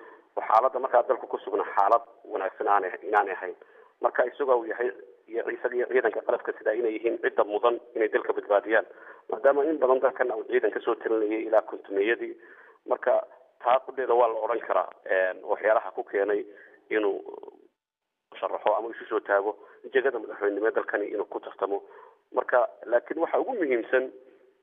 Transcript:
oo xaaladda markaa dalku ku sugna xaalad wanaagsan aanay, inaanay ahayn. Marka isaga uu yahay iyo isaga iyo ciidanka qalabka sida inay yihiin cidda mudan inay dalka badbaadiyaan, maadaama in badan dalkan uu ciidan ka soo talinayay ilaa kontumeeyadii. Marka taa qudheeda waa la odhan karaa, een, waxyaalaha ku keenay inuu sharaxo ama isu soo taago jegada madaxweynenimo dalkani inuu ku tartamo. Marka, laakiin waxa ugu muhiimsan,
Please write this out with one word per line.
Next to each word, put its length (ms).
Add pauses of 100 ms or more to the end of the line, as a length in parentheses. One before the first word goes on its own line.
(360)
oo 60
xaaladda 360
markaa 240
dalku 240
ku 120
sugna 260
xaalad 380 (220)
wanaagsan 440
aanay, 240 (100)
inaanay 320
ahayn. 200 (460)
Marka 260
isaga 300
uu 100
yahay 240 (360)
iyo 240
isaga 260
iyo 100
ciidanka 360
qalabka 360
sida 160
inay 240
yihiin 240
cidda 220
mudan 360 (140)
inay 140
dalka 240
badbaadiyaan, 540 (440)
maadaama 340
in 140
badan 220
dalkan 320
uu 180
ciidan 200
ka 100
soo 140
talinayay 540
ilaa 140
kontumeeyadii. 760 (500)
Marka 360 (420)
taa 220
qudheeda 280
waa 140
la 160
odhan 160
karaa, 280 (200)
een, 340
waxyaalaha 480
ku 140
keenay 400 (460)
inuu 260 (1160)
sharaxo 440
ama 140
isu 180
soo 120
taago 320 (420)
jegada 240
madaxweynenimo 520
dalkani 380
inuu 160
ku 160
tartamo. 420 (500)
Marka, 360 (160)
laakiin 360
waxa 200
ugu 140
muhiimsan, 560 (520)